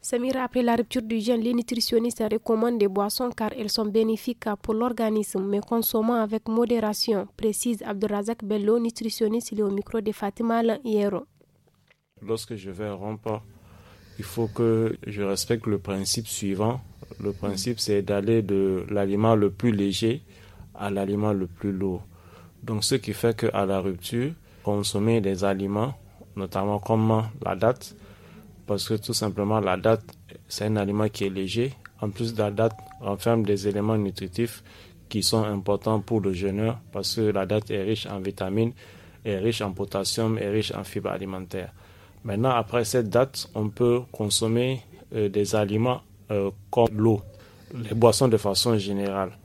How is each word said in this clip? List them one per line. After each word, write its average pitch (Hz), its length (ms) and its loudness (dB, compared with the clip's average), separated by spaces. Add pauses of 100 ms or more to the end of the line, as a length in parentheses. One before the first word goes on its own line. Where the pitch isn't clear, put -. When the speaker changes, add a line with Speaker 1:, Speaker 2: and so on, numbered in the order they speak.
Speaker 1:
Samira, 254 420 -2
après 247 200 0
la 233 120 4
rupture 240 260 0
du 220 200 -2
jeûne, 233 180 2
les 233 140 2
nutritionnistes 233 760 0
recommandent 226 480 2
des 208 120 6
boissons 202 460 0
car 214 220 -2
elles 214 120 -6
sont 220 160 0
bénéfiques 220 600 0 (160)
pour 220 120 -2
l'organisme, 220 720 0
mais 202 140 0
consommant 226 600 0
avec 214 280 -2
modération, 220 760 2 (120)
précise 214 460 0
Abdelrazak 208 600 -2
Bello, 208 340 2
nutritionniste, 226 760 -2
il 214 80 -2
est - 20 4
au 202 80 2
micro 202 300 -4
de 214 100 -2
Fatima 226 460 -2
Alain 226 260 2
Hierro. 208 400 0 (1000)
Speaker 2:
Lorsque 113 340 -4
je 98 140 -12
vais 101 220 -6
rompre, 107 500 -6 (800)
il 98 60 -8
faut 113 280 -2
que 113 520 2
je 104 160 -6
respecte 101 460 -2
le 104 120 0
principe 98 480 -4
suivant. 104 540 -2 (400)
Le 101 100 -4
principe, 101 480 -4
c'est 101 220 2
d'aller 101 400 2
de 95 480 0
l'aliment 104 460 4
le 101 160 4
plus 120 200 2
léger 104 500 0 (580)
à 101 120 -4
l'aliment 101 420 0
le 95 140 -2
plus 101 240 -4
lourd. 92 320 -4 (600)
Donc, 110 200 -4
ce - 100 0
qui 110 200 -2
fait 117 220 0
qu'à 101 300 0
la 98 140 0
rupture, 98 520 -4 (320)
consommer 104 580 0
des 95 220 0
aliments, 101 520 0 (400)
notamment 98 420 -2
comme 110 460 2 (200)
la 92 120 -2
date, 110 400 0 (720)
parce 101 200 -2
que 113 60 0
tout 107 200 -4
simplement, 104 460 0
la 95 180 2
date, 110 260 4 (440)
c'est - 180 -4
un 110 100 0
aliment 104 340 0
qui 104 160 -6
est 98 60 0
léger. 98 420 -2 (260)
En 107 120 -4
plus, 117 260 -6
la 107 140 0
date 110 240 0 (260)
renferme 110 420 2
des 101 240 0
éléments 104 300 0
nutritifs 98 640 -4 (460)
qui 104 140 -2
sont 110 220 4
importants 101 540 0
pour 107 220 0
le 95 120 0
jeûneur, 101 440 0 (140)
parce 98 240 -4
que 113 60 0
la 98 260 2
date 107 240 0
est 104 100 -2
riche 107 240 -2
en 101 140 -8
vitamines, 98 540 -2 (520)
est 101 140 -2
riche 110 220 0
en 101 100 -2
potassium, 101 640 -2
est 101 120 -2
riche 107 260 0
en 101 80 -6
fibres 98 260 -4
alimentaires. 95 640 -8 (500)
Maintenant, 113 280 2
après 117 340 2
cette 117 240 2
date, 120 460 2
on 107 140 -2
peut 120 320 2 (100)
consommer, 113 680 0 (340)
euh, 104 140 2
des 101 260 0
aliments, 107 460 2 (280)
euh, 98 220 0 (180)
comme 117 240 6
l'eau, 107 280 4 (520)
les 110 220 -6
boissons 117 320 6
de 113 100 6
façon 107 400 2
générale. 98 540 -2 (140)